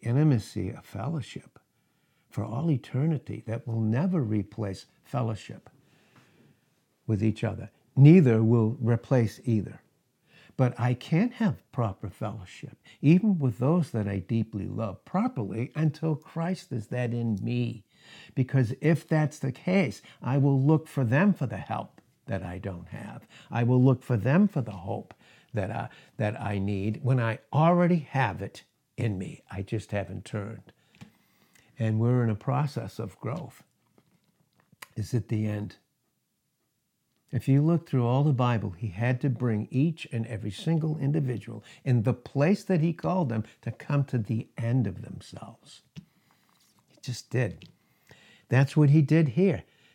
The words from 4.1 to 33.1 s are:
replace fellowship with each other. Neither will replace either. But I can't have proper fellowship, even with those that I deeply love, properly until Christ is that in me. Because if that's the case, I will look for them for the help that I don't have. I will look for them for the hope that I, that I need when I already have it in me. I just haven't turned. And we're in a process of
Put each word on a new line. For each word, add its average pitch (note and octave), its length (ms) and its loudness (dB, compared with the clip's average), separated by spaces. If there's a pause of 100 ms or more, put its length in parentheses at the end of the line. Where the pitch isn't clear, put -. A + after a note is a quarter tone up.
replace G#2 640 -4 (160)
fellowship - 680 -6 (1400)
with G#2+ 160 0
each G#2+ 200 0
other. G2 280 -6 (240)
Neither C3+ 480 10
will A2+ 380 4
replace A#2 640 0
either. G#2+ 360 -2 (760)
But B2 220 2
I B2 140 2
can't F#3 400 0
have - 380 -2
proper G#2 380 -4
fellowship, - 680 -12 (240)
even F#3 380 4
with C3 200 -2
those D3+ 320 0
that G#2 160 -2
I G2+ 120 -4
deeply G#2 480 -4
love, G2+ 380 -8
properly C3 680 -4
until D#3 400 -2
Christ E3+ 560 -8
is A2+ 160 -6
that B2 260 -4
in A#2 300 -2
me. A#2+ 420 -4 (500)
Because C3 460 2
if D#3+ 260 2
that's D3+ 320 0
the C3 120 -4
case, F3+ 500 -2 (200)
I C3 160 -2
will C#3 240 4
look D#3 260 4
for C3+ 180 -2
them D#3 280 4
for C3 140 -4
the G#2 100 -6
help - 440 -10 (260)
that F#2+ 160 -6
I F2+ 160 -8
don't F2 300 -10
have. - 380 -14 (240)
I A#2 120 0
will B2+ 200 4
look C3 200 4
for B2 140 -2
them C#3+ 300 4
for D3+ 140 -2
the A2 100 -6
hope G2 420 -10 (400)
that F#2+ 180 -2
I, - 180 -8 (280)
that G#2 240 -2
I G2+ 180 -4
need G2+ 440 -2
when B2+ 160 2
I A2+ 200 -2 (140)
already F3 460 4 (120)
have G2+ 300 -2
it - 220 -12 (340)
in A2 200 -2
me. E2+ 340 -10
I G2 120 -8
just - 280 -8
haven't G2+ 340 -6
turned. G#2 480 -10 (1080)
And A2 200 0
we're B2 240 2
in A2+ 80 2
a G#2+ 40 0
process C3 640 -4
of A2+ 200 -10